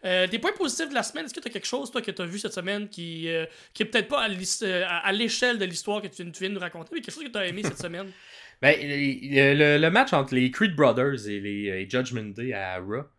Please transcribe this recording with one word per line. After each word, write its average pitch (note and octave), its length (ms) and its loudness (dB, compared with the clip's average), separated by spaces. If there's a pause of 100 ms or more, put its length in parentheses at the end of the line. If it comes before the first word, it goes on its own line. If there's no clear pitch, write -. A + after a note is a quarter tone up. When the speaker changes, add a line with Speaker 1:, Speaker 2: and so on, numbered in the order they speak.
Speaker 1:
Euh, F#3 240 2
des G#3+ 120 -2
points F4 120 0
positifs D#4+ 380 -2
de C#4+ 40 -10
la A#3 100 0
semaine, D#4+ 220 -8
est-ce - 80 -12
que E4+ 60 -12
t'as A#3+ 100 -10
quelque - 180 -8
chose, C4+ 220 -4
toi, A#3+ 120 -4
que G3 100 -6
t'as F3+ 140 -6
vu F3 120 -8
cette G3+ 160 -6
semaine G3+ 360 -4
qui, E3 400 -8
euh, E3 160 -2 (280)
qui G#3 100 -2
est - 20 2
peut-être A3 240 0
pas C#4 140 2
à A3 40 0
l'his-, F#3 360 -4
euh, F#3 220 0
à, F3 220 -2
à G3 60 2
l'échelle A#3 440 2
de G3 80 0
l'histoire G3 360 -4
que F#3+ 60 -10
tu - 160 -14
viens, E3+ 80 -10
tu - 100 -18
viens F#3+ 80 -4
de G3+ 60 -4
nous F#3+ 40 -6
raconter, E3+ 340 -10
mais E4 80 -6
quelque - 120 -12
chose D#4 100 -14
que C4+ 60 -12
t'as G#3 180 -4
aimé F#3 160 -6
cette - 140 -4
Speaker 2:
<laughs> - 20 -14
Speaker 1:
semaine ? F3+ 280 -8 (540)
Speaker 2:
Ben, D3 200 6
le, C#3 720 4
le, D3 240 8
le D#3+ 140 6
match C4 220 4
entre C3+ 200 2
les B2+ 180 4
Creed G3 240 2
Brothers B2+ 540 4
et G2+ 100 -4
les, G2+ 300 -4
euh, F#2+ 120 -4
et G2 80 -8
Judgment B2 440 -4
Day A#2+ 200 -6
à F#2+ 260 -6
Raw G#2 240 -6 (160)